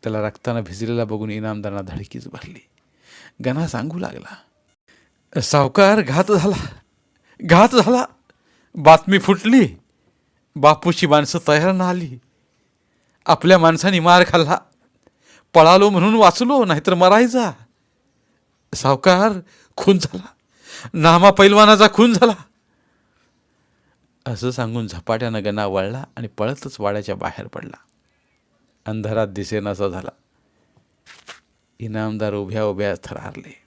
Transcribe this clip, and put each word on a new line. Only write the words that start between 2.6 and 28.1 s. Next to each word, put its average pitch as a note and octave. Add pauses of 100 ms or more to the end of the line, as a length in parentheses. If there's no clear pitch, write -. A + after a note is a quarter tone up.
गणा D3
सांगू D#3
लागला, - (1040)
"सावकार, G3
घात E3+
झाला, F#3+ (760)
घात F#3+
झाला. A#3+ (680)
बातमी D#3+
फुटली, G3 (760)
बापूची D3+
माणसं D3
तयार D#3
न F#3
आली. F3 (1040)
आपल्या E3+
माणसांनी E3
मार F3
खाल्ला. E3 (960)
पळालो F3+
म्हणून G3
वाचलो, A#3+
नाहीतर E3+
मरायचा. G#3+ (1200)
सावकार, F3+ (440)
खून G3
झाला, F3+ (680)
नामा E3+
पैलवानाचा G3+
खून A#3
झाला." A3 (1900)
असं B2
सांगून A#2
झपाट्यानं A2
गणा G#2
वळला G2 (120)
आणि A#2
पळतच A2+
वाड्याच्या G2+
बाहेर F#2+
पडला. - (1080)